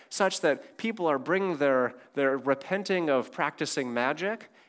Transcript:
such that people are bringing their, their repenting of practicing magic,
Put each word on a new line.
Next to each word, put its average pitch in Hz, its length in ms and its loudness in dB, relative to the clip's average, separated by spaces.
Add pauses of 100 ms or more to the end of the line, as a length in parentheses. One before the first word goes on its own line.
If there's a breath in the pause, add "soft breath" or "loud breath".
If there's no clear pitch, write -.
such 190 320 0
that - 360 0
people 220 280 -4
are 147 120 4
bringing 170 400 0
their, 131 380 2 (180 loud breath)
their 139 240 2
repenting 170 720 0
of 131 220 2
practicing 143 640 -4
magic, 156 560 -2 (200 loud breath)